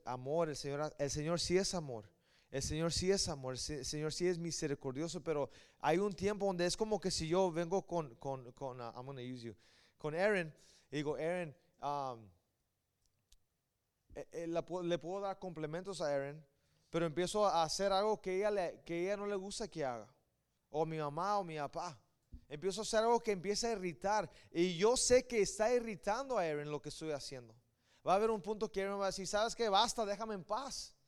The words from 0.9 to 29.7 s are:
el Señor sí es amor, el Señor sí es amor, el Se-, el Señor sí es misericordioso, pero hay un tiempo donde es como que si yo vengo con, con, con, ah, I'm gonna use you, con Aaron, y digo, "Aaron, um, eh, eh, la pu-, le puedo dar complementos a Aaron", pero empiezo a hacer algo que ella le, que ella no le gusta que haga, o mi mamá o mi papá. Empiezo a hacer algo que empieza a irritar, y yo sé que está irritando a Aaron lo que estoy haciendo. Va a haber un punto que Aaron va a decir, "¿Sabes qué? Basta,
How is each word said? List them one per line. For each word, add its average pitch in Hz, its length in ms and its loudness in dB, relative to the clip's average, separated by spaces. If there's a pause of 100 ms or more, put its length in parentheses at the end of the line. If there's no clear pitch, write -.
el 143 120 0
Señor 156 300 0
sí 175 160 2
es 190 160 2
amor, 135 380 -6 (400)
el 135 120 -2
Señor 160 300 0
sí 180 180 2
es 196 180 4
amor, 131 260 -4
el 117 40 -10
Se-, 151 200 -4
el 127 80 -6
Señor 151 260 -2
sí 180 140 0
es 180 120 2
misericordioso, 151 840 -4
pero 147 260 0 (300)
hay 156 180 4
un 202 160 2
tiempo 202 340 -2
donde 180 200 2
es 170 100 0
como 214 240 0
que 190 100 -2
si 160 160 -2
yo 180 240 4
vengo 170 360 0
con, 156 300 -4
con, 131 360 -8
con, 127 300 -8
ah, 117 120 -8
I'm 127 120 -10
gonna 135 160 -10
use 123 200 -8
you, 113 120 -10 (420)
con 151 180 -6
Aaron, 180 380 2 (380)
y 135 60 -4
digo, 147 200 -2
"Aaron, 165 400 -2 (240)
um, 131 480 -4 (1900)
eh, 139 160 -10
eh, 170 140 -6
la 170 200 -2
pu-, 180 160 -4
le 170 160 2
puedo 185 240 -4
dar 196 160 -4
complementos 170 640 -6
a 143 120 2
Aaron", 143 300 -4 (460)
pero 170 160 2
empiezo 180 400 2
a 165 160 4
hacer 196 300 2
algo 208 280 2
que 185 160 -2
ella 208 140 2
le, 180 340 -2
que 170 200 -2
ella 202 120 0
no 202 100 -4
le 202 100 -2
gusta 196 320 -6
que 151 180 -2
haga, 117 260 -6 (560)
o 156 160 2
mi 160 140 -4
mamá 165 400 0
o 190 60 -2
mi 160 120 -8
papá. 151 420 -6 (500)
Empiezo 175 320 -4
a - 20 -4
hacer 220 160 2
algo 233 220 6
que 226 100 -2
empieza 202 380 0
a 233 40 0
irritar, 190 560 0 (220)
y 170 260 2
yo 220 200 6
sé - 280 6
que 233 160 2
está 214 320 2
irritando 233 640 0
a 190 60 4
Aaron 147 260 0
lo 147 140 -4
que 147 60 -10
estoy 156 240 -6
haciendo. 120 420 -8 (500)
Va 170 100 6
a - 20 6
haber 220 140 4
un 214 120 -2
punto 208 300 -4
que 196 100 0
Aaron 202 160 -2
va 196 60 0
a 190 60 2
decir, 185 180 -6
"¿Sabes 214 260 2
qué? 233 140 0
Basta, 214 360 4